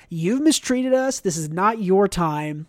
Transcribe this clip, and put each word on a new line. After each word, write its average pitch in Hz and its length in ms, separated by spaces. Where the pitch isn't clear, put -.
"You've 170 340
mistreated 262 520
us. 262 260
This 175 160
is 156 140
not 208 300
your 190 280
time." 151 600